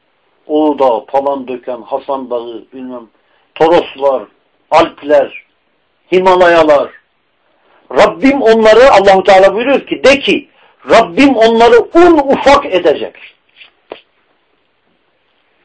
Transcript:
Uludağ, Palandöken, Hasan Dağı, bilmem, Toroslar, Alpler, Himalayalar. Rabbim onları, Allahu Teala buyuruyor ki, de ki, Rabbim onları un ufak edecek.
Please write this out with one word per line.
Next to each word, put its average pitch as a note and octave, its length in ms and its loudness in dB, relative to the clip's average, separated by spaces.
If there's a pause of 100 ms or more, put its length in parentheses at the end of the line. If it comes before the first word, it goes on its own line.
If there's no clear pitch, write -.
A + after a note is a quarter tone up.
(460)
Uludağ, C#3 580 -4
Palandöken, B2+ 760 -8
Hasan C3 480 -10
Dağı, A#2 420 -10
bilmem, B2+ 360 -18 (460)
Toroslar, C#3 680 -2 (480)
Alpler, E3 720 -2 (680)
Himalayalar. F3 800 2 (1000)
Rabbim A3+ 500 0
onları, A3 480 4
Allahu G3 320 2
Teala F#3+ 320 4
buyuruyor F3+ 320 -4
ki, D3 180 -8
de C#4 140 4
ki, F#3 320 -6 (400)
Rabbim A3 460 2
onları A3+ 440 4
un E4+ 380 2
ufak C#4 480 0
edecek. D3 500 -4 (2500)